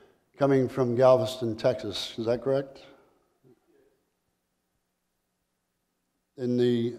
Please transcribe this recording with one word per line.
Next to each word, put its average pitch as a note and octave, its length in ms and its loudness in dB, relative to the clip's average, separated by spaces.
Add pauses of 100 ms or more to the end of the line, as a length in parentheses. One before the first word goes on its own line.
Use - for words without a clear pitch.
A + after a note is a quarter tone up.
(360)
coming C3+ 320 2
from A#2+ 280 -2
Galveston, B2+ 580 4
Texas, - 640 -4
is A2+ 80 -6
that A#2+ 160 -2
correct? C3+ 380 -4 (3500)
In B2 200 -2
the, A#2+ 420 0